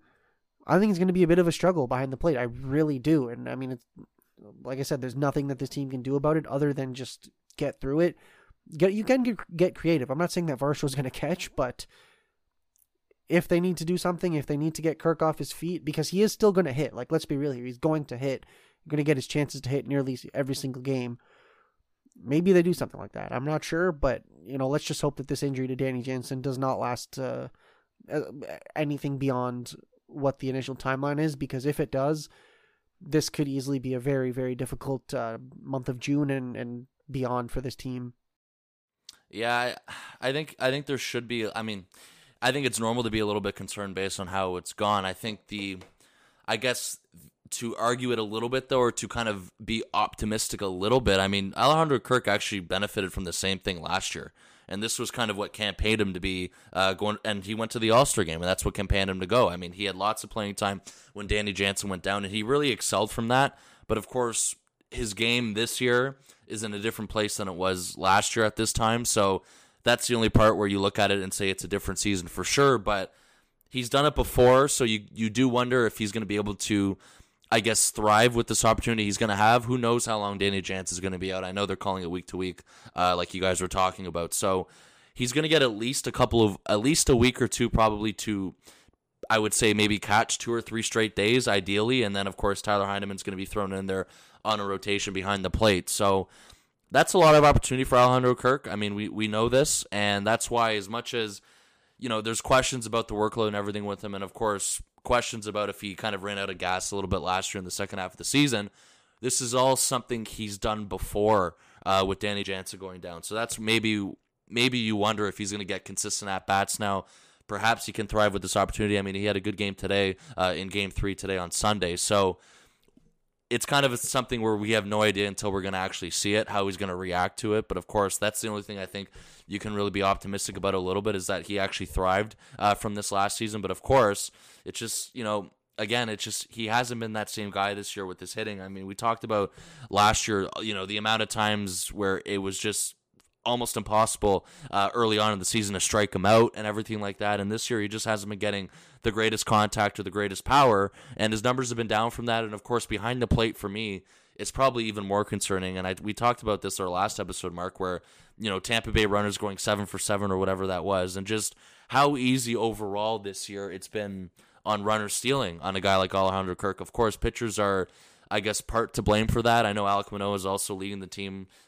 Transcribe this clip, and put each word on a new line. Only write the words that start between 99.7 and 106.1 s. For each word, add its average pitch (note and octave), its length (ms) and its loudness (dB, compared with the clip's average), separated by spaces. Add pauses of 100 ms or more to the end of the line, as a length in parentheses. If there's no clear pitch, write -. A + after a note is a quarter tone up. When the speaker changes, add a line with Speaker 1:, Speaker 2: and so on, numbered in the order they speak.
Speaker 2:
and G2+ 340 2
that's A2+ 240 2
why A#2 240 2
as G2 140 -4
much A#2 260 -8
as, A2 260 -4 (560)
you B2 120 -8
know, A2 120 0
there's A2 200 -2
questions B2+ 440 2
about A2+ 240 -2
the G#2+ 60 -8
workload G#2+ 320 0
and G#2 100 -2
everything G#2 280 -4
with G2+ 180 -8
him, G2+ 120 -10
and, G2 100 -8
of F#2 100 -12
course, G#2 480 -2 (220)
questions A#2 420 0
about G#2 240 -2
if - 100 -12
he G2+ 140 -8
kind G#2 200 -4